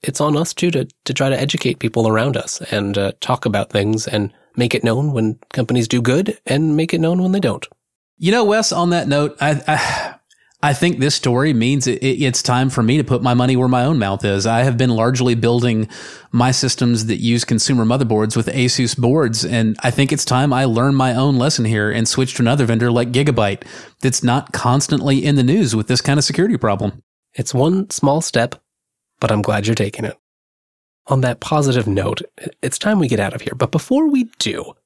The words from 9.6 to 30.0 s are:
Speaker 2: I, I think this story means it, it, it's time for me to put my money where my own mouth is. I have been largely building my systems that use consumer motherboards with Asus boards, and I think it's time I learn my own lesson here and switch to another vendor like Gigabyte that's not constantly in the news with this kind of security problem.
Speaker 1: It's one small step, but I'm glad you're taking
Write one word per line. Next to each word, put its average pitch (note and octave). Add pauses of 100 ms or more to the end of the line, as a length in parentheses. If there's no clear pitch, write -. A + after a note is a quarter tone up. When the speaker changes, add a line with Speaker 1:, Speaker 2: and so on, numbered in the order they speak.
Speaker 2:
I, - (500)
I D3
think F3
this C#3
story C3+
means B2
it, A#2+
it, C3+
it's B2+
time B2+
for B2+
me A#2
to D3
put B2
my B2
money B2+
where B2+
my B2+
own D3+
mouth G2
is. G2
I A#2
have C3
been B2+
largely A#2+
building A#2 (440)
my A#2+
systems A#2+
that A2
use A#2
consumer A#2
motherboards A2
with A2+
Asus B2
boards, B2
and A2+
I B2
think C#3
it's D3+
time C3
I B2+
learn C3
my B2+
own C3+
lesson B2+
here G#2+
and A2+
switch C3
to -
another B2+
vendor A#2
like A#2+
Gigabyte A#2+ (380)
that's C3
not B2
constantly C3+
in C#3+
the C3+
news C#3+
with G#2+
this B2+
kind C#3+
of C#3
security F#3
problem. G#2 (320)
Speaker 1:
It's -
one F3
small C#3+
step, B2 (640)
but -
I'm G#2
glad G#2
you're A2+
taking G#2